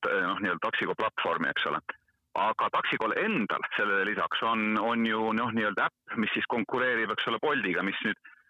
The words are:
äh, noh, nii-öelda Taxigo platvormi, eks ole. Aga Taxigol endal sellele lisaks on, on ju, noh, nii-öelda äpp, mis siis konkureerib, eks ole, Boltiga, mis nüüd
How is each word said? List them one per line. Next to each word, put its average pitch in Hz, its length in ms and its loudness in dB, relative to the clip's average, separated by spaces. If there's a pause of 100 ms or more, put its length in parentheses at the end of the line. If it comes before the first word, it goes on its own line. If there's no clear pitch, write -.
äh, 98 200 2
noh, 92 120 -2
nii-öelda 90 260 -2
Taxigo 92 300 -2
platvormi, 82 580 -2
eks - 180 -2
ole. 76 80 -2 (560)
Aga 107 340 2
Taxigol - 460 0
endal 170 480 0 (140)
sellele 98 320 2
lisaks 92 340 0
on, 110 340 2
on 113 280 2
ju, 110 280 2
noh, 117 220 0
nii-öelda 110 320 2
äpp, - 320 -6
mis 107 160 2
siis 104 160 0
konkureerib, 120 600 0
eks - 200 -2
ole, 110 80 0
Boltiga, 101 440 0
mis 95 200 -2
nüüd 104 140 0 (320)